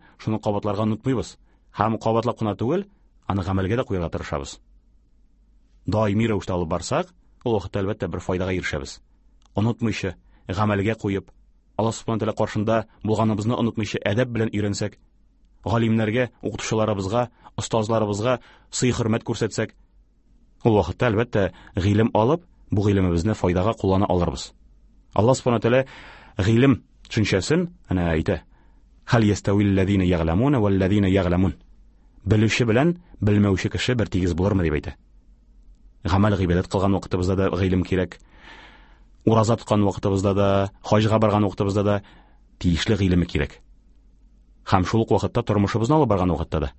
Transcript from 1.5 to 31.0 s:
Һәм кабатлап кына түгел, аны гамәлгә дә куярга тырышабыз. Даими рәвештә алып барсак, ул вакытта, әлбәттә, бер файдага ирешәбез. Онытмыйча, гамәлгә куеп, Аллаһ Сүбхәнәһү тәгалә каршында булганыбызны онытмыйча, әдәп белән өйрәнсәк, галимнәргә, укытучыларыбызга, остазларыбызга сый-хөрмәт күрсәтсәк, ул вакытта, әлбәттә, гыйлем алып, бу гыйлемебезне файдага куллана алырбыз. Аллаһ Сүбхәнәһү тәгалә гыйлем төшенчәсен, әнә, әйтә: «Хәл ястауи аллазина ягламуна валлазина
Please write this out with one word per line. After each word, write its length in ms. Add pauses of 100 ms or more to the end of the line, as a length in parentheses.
Һәм 220
кабатлап 400
кына 160
түгел, 300 (420)
аны 160
гамәлгә 360
дә 60
куярга 240
тырышабыз. 500 (1300)
Даими 420
рәвештә 260
алып 160
барсак, 440 (320)
ул 140
вакытта, 200
әлбәттә, 280
бер 120
файдага 320
ирешәбез. 480 (560)
Онытмыйча, 600 (320)
гамәлгә 520
куеп, 320 (460)
Аллаһ 180
Сүбхәнәһү 240
тәгалә 160
каршында 500 (180)
булганыбызны 520
онытмыйча, 480
әдәп 300
белән 180
өйрәнсәк, 460 (640)
галимнәргә, 680 (120)
укытучыларыбызга, 880 (260)
остазларыбызга 840 (320)
сый-хөрмәт 520
күрсәтсәк, 480 (960)
ул 140
вакытта, 280
әлбәттә, 440 (240)
гыйлем 380
алып, 300 (280)
бу 120
гыйлемебезне 500
файдага 400
куллана 360
алырбыз. 420 (600)
Аллаһ 260
Сүбхәнәһү 240
тәгалә 220 (520)
гыйлем 460 (240)
төшенчәсен, 640 (200)
әнә, 280
әйтә: 240 (680)
«Хәл 160
ястауи 400
аллазина 400
ягламуна 540
валлазина 500